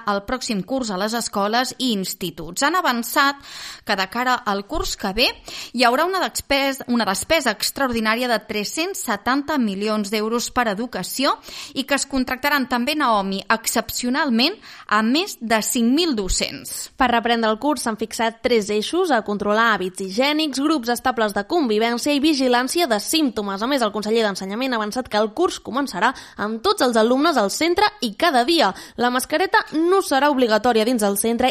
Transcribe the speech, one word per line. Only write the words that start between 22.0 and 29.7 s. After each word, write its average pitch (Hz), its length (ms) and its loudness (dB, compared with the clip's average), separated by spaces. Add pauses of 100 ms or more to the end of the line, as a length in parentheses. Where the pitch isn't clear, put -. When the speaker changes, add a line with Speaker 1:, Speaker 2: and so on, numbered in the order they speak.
Speaker 2:
i 277 80 2
vigilància 262 640 2
de 214 160 0
símptomes. 214 560 -2
A 214 80 -4
més, 269 160 0
el 214 80 2
conseller 214 320 0
d'Ensenyament 214 540 -2
ha - 20 0
avançat 208 320 -4
que 208 80 0
el 214 160 2
curs 349 240 0
començarà 240 540 -2 (240)
amb 220 260 -4
tots 392 240 4
els 247 80 2
alumnes 262 420 4
al 202 140 2
centre 349 400 2 (160)
i 214 80 -4
cada 277 300 2
dia. 277 260 4 (240)
La 240 160 0
mascareta 359 600 2